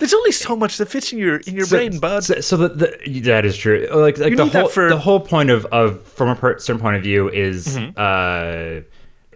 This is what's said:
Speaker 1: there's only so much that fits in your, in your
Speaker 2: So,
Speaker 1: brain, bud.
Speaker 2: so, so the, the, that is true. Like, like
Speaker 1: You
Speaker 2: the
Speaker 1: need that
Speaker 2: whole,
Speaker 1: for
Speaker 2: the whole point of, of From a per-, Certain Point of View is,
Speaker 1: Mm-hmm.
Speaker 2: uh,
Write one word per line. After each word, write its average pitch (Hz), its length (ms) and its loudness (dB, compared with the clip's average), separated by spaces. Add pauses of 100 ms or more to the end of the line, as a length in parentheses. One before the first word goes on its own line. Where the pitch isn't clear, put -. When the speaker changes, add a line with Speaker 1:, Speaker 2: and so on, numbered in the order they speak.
Speaker 1:
there's 302 120 0
only 440 200 4
so - 240 -4
much 214 220 -2
that 208 80 -2
fits - 260 -6
in 226 80 -6
your, 170 160 0
in 185 180 -8
your 190 120 -2
Speaker 2:
So, 180 100 2
Speaker 1:
brain, 220 240 -2
bud. 196 240 -2
Speaker 2:
so, - 160 -2
so - 160 0
the, 170 120 2 (360)
the, 131 160 -6
that 110 240 2
is 98 120 0
true. 107 360 2
Like, 151 260 4
like 156 120 2
Speaker 1:
You 240 60 2
Speaker 2:
the 156 80 4
Speaker 1:
need 302 100 0
that - 80 4
Speaker 2:
whole, - 80 2
Speaker 1:
for 180 180 2
Speaker 2:
the 165 100 2
whole 196 220 2
point 151 300 2
of, 113 160 2
of 113 360 0
From - 280 -2
a 123 40 0
per-, 123 240 0
Certain 120 240 -4
Point 107 140 0
of 95 80 -4
View 98 260 2
is, 95 460 -4
Speaker 1:
Mm-hmm. 113 200 -8
Speaker 2:
uh, 85 840 -2 (540)